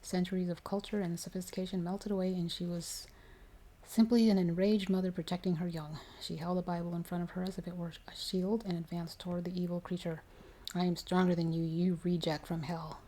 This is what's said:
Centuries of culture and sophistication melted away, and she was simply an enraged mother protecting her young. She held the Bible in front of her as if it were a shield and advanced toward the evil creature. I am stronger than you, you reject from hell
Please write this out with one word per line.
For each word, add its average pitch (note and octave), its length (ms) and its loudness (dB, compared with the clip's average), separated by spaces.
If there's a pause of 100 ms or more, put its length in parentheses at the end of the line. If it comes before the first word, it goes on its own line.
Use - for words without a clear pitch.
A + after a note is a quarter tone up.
Centuries F3+ 460 0
of F3 140 -4
culture G3+ 380 -2
and E3+ 180 -2
sophistication F#3 640 -4
melted F#3+ 280 -4
away, F#3 220 2
and F3 180 0
she - 140 -4
was F3 420 -6 (800)
simply A3+ 420 6
an G3+ 80 8
enraged F#3+ 520 4
mother F#3 220 4
protecting F3+ 440 0
her E3+ 120 -2
young. D#3 300 -4 (240)
She - 140 -6
held E3 220 -2
the F3+ 40 2
Bible E3+ 320 -2
in E3+ 100 -2
front F3 200 -4
of E3+ 80 -4
her F3+ 120 -4
as F#3 140 -2
if F3 100 -6
it F3 80 -8
were E3+ 180 -6 (140)
a - 80 -16
shield F#3+ 520 0
and F3+ 100 0
advanced E3+ 420 -6
toward F3 260 -4
the F3+ 140 -4
evil F3 200 -2
creature. F3 420 -4 (540)
I F3+ 100 2
am F3+ 100 4
stronger F3+ 380 4
than E3 200 2
you, E3 100 0
you E3+ 400 2
reject E3+ 420 0
from E3 180 -2
hell D#3+ 440 -6